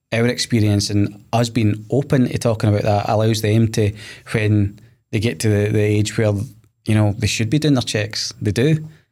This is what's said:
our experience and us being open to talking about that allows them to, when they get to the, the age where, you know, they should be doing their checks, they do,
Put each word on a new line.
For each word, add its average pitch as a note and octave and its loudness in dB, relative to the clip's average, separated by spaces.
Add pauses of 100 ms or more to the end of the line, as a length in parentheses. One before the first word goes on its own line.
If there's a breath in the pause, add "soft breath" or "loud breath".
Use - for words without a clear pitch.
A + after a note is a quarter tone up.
(120)
our A#2 0
experience G#2+ 0
and G2+ -2
us A#2 2
being G#2+ 0
open B2+ 2
to - -6
talking A2 0
about G#2 2
that G#2 0
allows A2 2
them A2 2
to, G#2+ 0 (380 loud breath)
when G#2+ 0 (320 soft breath)
they G#2+ -2
get A#2 -2
to A2+ 0
the, G#2 2
the G#2+ 2
age G#2+ 0
where, G#2+ 2 (520)
you G#2+ 0
know, G#2 2
they G#2 -4
should A2 -2
be D3+ 2
doing D3 2
their A#2+ 0
checks, - -6
they G#2 0
do, D#3 0 (240 loud breath)